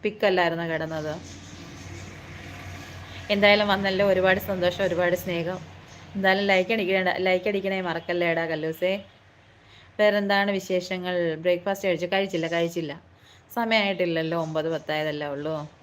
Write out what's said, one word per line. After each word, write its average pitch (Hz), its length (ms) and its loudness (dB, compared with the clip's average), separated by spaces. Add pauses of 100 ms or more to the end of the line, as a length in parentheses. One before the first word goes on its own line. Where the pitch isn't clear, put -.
പിക്കല്ലായിരുന്നോ 185 640 2
കിടന്നത്? 160 460 -4 (2250)
എന്തായാലും 208 380 6
വന്നല്ലോ, 196 400 2
ഒരുപാട് 185 320 4
സന്തോഷം, 180 460 0
ഒരുപാട് 175 300 2
സ്നേഹം. 175 440 -4 (560)
എന്തായാലും 190 300 2
ലൈക്ക് 190 280 4
അടിക്കണ-, 190 440 2
ലൈക്ക് 185 300 2
അടിക്കണേ 196 340 -2
മറക്കല്ലേടാ 170 640 0
കല്ലൂസേ. 165 580 -2 (960)
വേറെന്താണ് 202 520 4
വിശേഷങ്ങൾ? 180 840 -2
ബ്രേക്ക്ഫാസ്റ്റ് 180 520 0
കഴിച്ചോ? 175 260 0
കഴിച്ചില്ല, 190 340 0
കഴിച്ചില്ല. 170 540 -2 (540)
സമയമായിട്ടില്ലല്ലോ, 180 840 0
ഒമ്പത് 160 320 -2
പത്തായതല്ലേ 151 540 -4
ഉള്ളൂ. 147 420 -6 (140)